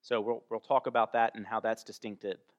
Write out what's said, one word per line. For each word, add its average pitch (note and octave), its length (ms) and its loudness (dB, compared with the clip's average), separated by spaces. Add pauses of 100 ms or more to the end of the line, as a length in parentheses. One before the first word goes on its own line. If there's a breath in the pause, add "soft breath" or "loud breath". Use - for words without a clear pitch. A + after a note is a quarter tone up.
So A#2 180 -2
we'll, A2+ 280 -4
we'll A2+ 120 -6
talk C3+ 260 2
about A#2 280 2
that A2+ 200 2
and A2 100 -10
how A2 140 -4
that's A2 240 -2
distinctive G2+ 560 -8 (200)